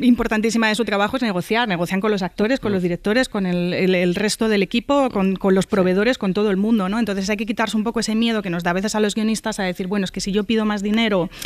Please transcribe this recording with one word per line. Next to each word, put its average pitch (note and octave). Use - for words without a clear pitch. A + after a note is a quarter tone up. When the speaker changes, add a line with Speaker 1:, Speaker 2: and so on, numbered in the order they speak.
Speaker 1:
importantísima A3+
de G#3+
su A3+
trabajo G#3
es B3+
negociar. G#3+
Negocian F3+
con G#3+
los G3
actores, G#3+
con G#3+
Speaker 2:
Mm. G3
Speaker 1:
los F3+
directores, G3+
con G3+
el, F3+
el, F#3
el F3+
resto A3
del G#3
equipo, B3+
con, F#3+
con F#3+
los F#3
Speaker 2:
Sí. -
Speaker 1:
proveedores, G3
con F#3+
todo G#3
el F#3+
mundo, G3+
¿no? G#3
Entonces G3
hay G#3+
que G#3+
quitarse A3
un G#3+
poco A3
ese G#3+
miedo A3+
que F#3+
nos E3+
da F3
a F3
veces G3+
a G#3+
los G#3
guionistas A3
a G3+
decir, F#3
"Bueno, G3
es F3+
que F#3+
si G3+
yo G3+
pido A3
más G#3
dinero G#3